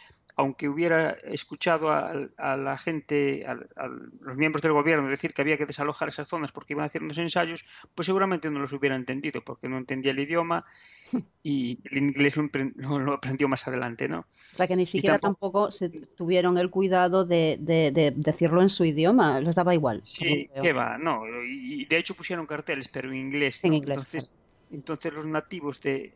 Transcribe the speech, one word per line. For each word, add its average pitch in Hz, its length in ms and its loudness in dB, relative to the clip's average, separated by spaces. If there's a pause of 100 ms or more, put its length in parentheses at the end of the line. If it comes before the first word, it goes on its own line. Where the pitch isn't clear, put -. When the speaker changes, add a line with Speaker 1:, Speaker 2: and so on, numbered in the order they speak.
(360)
Speaker 1:
aunque 139 320 0
hubiera 160 440 2 (120)
escuchado 156 640 -2
a, 151 220 0 (240)
a 139 200 -2
la 139 200 -4
gente, 143 720 -2
a, 135 60 -6
a - 360 -10 (320)
los 131 160 -12
miembros 151 260 0
del 160 100 2
gobierno 147 360 2
decir 139 240 -4
que - 100 -2
había 147 140 0
que 143 80 -2
desalojar 147 440 -4
esas 143 200 -10
zonas 160 240 -6
porque - 220 -12
iban 151 100 -4
a - 20 -2
hacer 156 160 -8
unos 151 160 -8
ensayos, 165 460 -2 (300)
pues 170 120 -2
seguramente 190 440 0
no 143 100 -4
los 135 120 -6
hubiera 139 220 0
entendido, 131 480 -6
porque - 260 -12
no 131 100 -4
entendía 131 340 -2
el 131 80 -4
idioma 165 440 0 (480)
Speaker 2:
<laughs> - 300 -6
Speaker 1:
y 131 360 -2 (120)
el 139 80 -6
inglés 143 380 2
lo 151 80 2
empre-, 139 320 -4
lo, 139 240 -4
lo 139 140 -2
aprendió 131 340 0
más 131 180 -2
adelante, 123 400 -4
¿no? 165 140 -6
Speaker 2:
O - 80 -14
sea, - 400 -4
que 180 80 0
ni 180 80 2
Speaker 1:
Y - 20 -2
Speaker 2:
siquiera 196 320 2
Speaker 1:
tampoco 202 440 0
Speaker 2:
tampoco - 100 0
se 180 160 -4
tuvieron 180 680 2
el 180 120 2
cuidado 185 540 4
de, 170 340 4
de, 160 320 4
de 147 240 4
decirlo 156 460 4
en 190 80 8
su 190 160 4
idioma, 160 560 6
les 165 140 2
daba 180 200 4
igual, 131 280 2 (160)
por 156 100 -2
lo 151 60 4
Speaker 1:
Sí, 143 120 0
Speaker 2:
que - 80 -18
veo. 135 80 -6
Speaker 1:
qué 160 100 6
va, 120 260 0
no, 135 280 -2 (180)
y, 131 380 -6
y - 40 -8
de 160 100 2
hecho 170 180 -2
pusieron 165 320 -6
carteles, 147 420 -6
pero 131 200 -8
en 131 80 -8
inglés, 135 480 -2
Speaker 2:
En 175 60 4
Speaker 1:
¿no? 156 80 6
Speaker 2:
inglés, 143 180 -4
Speaker 1:
Entonces, 135 320 -6
Speaker 2:
claro. - 160 -20 (280)
Speaker 1:
entonces 151 400 -6
los 151 140 -8
nativos 156 540 -6
de 139 360 -4